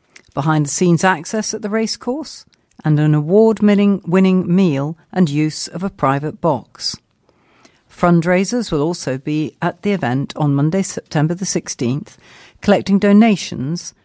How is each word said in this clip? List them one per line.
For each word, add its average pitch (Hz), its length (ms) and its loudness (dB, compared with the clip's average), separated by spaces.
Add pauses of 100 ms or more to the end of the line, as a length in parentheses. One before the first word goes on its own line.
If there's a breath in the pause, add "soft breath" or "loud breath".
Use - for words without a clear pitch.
(360 soft breath)
behind-the-scenes 156 680 2
access 185 500 -2
at 214 100 -8
the 208 60 -8
racecourse, 226 760 -6 (400)
and 151 140 4
an 151 160 2
award-winning, 202 920 2
winning 185 500 2
meal 156 420 0 (140 soft breath)
and 180 180 2
use 151 380 -2
of 170 160 -10
a 196 60 -6
private 139 500 -2
box. - 560 -4 (960 soft breath)
Fundraisers 180 800 0
will 151 100 0
also 151 360 -4
be 151 440 -6
at 175 200 -4
the 208 100 -2
event 139 460 -2
on 143 180 0
Monday, 160 280 0
September - 500 -2
the 185 120 -6
sixteenth, - 720 -6 (440 loud breath)
collecting 196 380 2
donations, 202 920 2 (120)